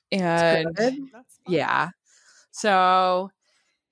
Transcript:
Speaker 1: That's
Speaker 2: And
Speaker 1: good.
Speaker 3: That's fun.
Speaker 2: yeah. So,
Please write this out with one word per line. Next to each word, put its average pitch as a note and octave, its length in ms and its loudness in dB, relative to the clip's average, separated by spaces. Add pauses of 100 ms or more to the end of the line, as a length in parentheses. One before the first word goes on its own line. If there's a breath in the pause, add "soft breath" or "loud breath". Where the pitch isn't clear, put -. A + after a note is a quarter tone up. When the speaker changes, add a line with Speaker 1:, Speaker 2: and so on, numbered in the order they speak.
(120)
Speaker 1:
That's E3+ 540 0
Speaker 2:
And E3 100 -8
Speaker 1:
good. B3 180 -2 (180)
Speaker 3:
That's - 340 -20
fun. F#3 80 -4
Speaker 2:
yeah. C3+ 340 -2 (640 soft breath)
So, F#3 800 2 (600)